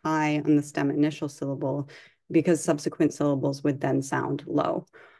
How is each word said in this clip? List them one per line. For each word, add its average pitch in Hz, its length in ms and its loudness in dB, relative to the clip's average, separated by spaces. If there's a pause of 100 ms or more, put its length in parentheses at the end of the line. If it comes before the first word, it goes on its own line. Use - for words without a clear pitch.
high 151 400 2
on 156 120 6
the 147 60 4
stem 143 280 -2
initial 147 380 0
syllable 139 600 -4 (420)
because 160 320 4
subsequent 151 500 0
syllables 139 520 0
would 139 160 0
then 135 200 0
sound 135 460 -4
low. - 400 -2 (340)